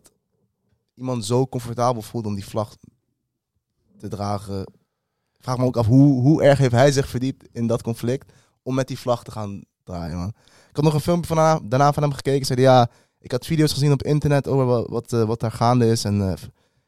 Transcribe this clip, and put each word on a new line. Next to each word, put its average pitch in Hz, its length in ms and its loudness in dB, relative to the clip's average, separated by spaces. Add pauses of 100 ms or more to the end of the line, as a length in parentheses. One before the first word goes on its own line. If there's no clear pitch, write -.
(960)
iemand 123 300 -6
zo 123 220 0
comfortabel 120 560 -4
voelt 113 240 -8
om 104 80 -4
die 98 120 -8
vlag 107 300 -6 (1200)
te 104 100 -12
dragen. 101 520 -6 (720)
Ik - 160 -20
vraag 127 100 -2
me 127 60 0
ook 127 120 0
af, 117 100 2
hoe, 131 340 6
hoe 143 220 4
erg 139 160 6
heeft 131 140 2
hij 135 200 6
zich 135 160 -2
verdiept 127 440 -6
in 117 140 -4
dat 113 160 -2
conflict 120 500 -6 (300)
om 127 120 -8
met 131 140 -2
die 127 100 -10
vlag 120 260 -2
te - 60 -18
gaan 101 320 -10 (220)
draaien, 85 320 -10
man. 90 120 -6 (400)
Ik - 80 -18
had 147 80 -2
nog 151 100 2
een 151 60 0
filmpje 170 260 -2
van 160 100 -4
daarna, 160 320 2
daarna 143 240 2
van 151 100 -2
hem 147 100 -2
gekeken. 135 340 -4
Zei 127 160 0
hij, 131 120 6
"Ja, 120 140 6 (300)
ik - 120 -16
had - 160 -6
video's 156 260 2
gezien 143 200 2
op 131 100 0
internet 143 460 0
over 131 180 0
wa-, 120 220 2
wat, - 240 -6
eh, 117 120 2
wat 110 160 -2
daar 113 120 -4
gaande 120 360 4
is. 113 160 0
En, 101 260 0
eh, 87 60 -4 (520)